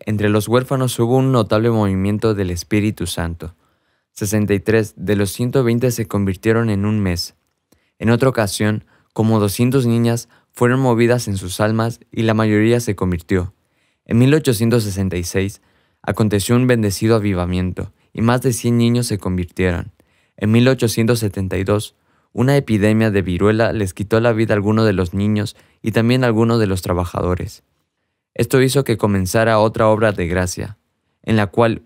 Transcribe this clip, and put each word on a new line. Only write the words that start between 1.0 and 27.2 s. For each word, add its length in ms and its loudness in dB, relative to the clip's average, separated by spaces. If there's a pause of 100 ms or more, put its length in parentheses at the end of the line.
un 140 2
notable 400 0
movimiento 640 0
del 160 -4
Espíritu 560 -2
Santo. 480 -8 (560)
Sesenta 420 -2
y 60 0
tres 360 0
de 200 -2
los 160 -2
ciento 320 -2
veinte 260 0
se 180 -4
convirtieron 600 0
en 160 -2
un 140 0
mes. 340 -4 (640)
En 140 0
otra 180 2
ocasión, 540 -2 (300)
como 260 2
doscientas 480 0
niñas 420 0 (220)
fueron 280 2
movidas 480 2
en 100 -4
sus 220 -8
almas 400 0 (120)
y 120 -4
la 120 2
mayoría 440 2
se 160 -4
convirtió. 580 -2 (520)
En 120 0
mil 160 6
ochocientos 500 2
sesenta 320 -2
y 80 -2
seis 380 -4 (400)
aconteció 540 0
un 100 2
bendecido 500 2
avivamiento 800 -2 (180)
y 100 -6
más 200 2
de 100 0
cien 260 0
niños 280 2
se 140 -4
convirtieron. 720 -4 (440)
En 160 -2
mil 160 4
ochocientos 520 0
setenta 380 -4
y 60 -2
dos, 320 -2 (380)
una 240 2
epidemia 540 2
de 100 0
viruela 500 0
les 220 -4
quitó 260 0
la 140 2
vida 200 0
a 40 2
algunos 280 2
de 80 2
los 200 -2
niños 420 -2 (280)
y 80 -4
también 320 2
a 40 2
algunos 320 2
de 60 2
los 160 -2
trabajadores. 840 -4 (680)